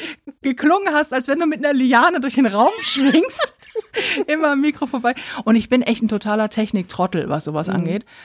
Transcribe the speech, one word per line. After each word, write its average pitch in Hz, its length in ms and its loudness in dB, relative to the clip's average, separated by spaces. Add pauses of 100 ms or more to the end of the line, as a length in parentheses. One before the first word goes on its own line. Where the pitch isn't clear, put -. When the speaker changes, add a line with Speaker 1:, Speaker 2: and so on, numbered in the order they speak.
(160)
Speaker 1:
<laughs> - 260 -20
Speaker 2:
geklungen 320 540 0
hast, 294 180 0
als 254 140 -2
wenn 277 100 0
du 339 80 0
mit 302 180 -2
einer 294 120 2
Liane 262 460 4
durch 262 120 -4
den 262 140 4
Raum 214 240 4 (100)
schwingst. 302 720 2 (360)
<laughs> - 360 -4
Immer 302 280 0
am 277 80 0
Mikro 294 260 -2
vorbei. 247 260 -2 (320)
Und 220 100 4
ich 220 140 0
bin 254 140 2
echt - 180 -2
ein 226 80 0
totaler 214 400 -2
Techniktrottel, 185 800 -2
was 151 140 -2
sowas 156 240 -4
Speaker 1:
Mhm. 190 80 -4
Speaker 2:
angeht. 180 300 -2 (200)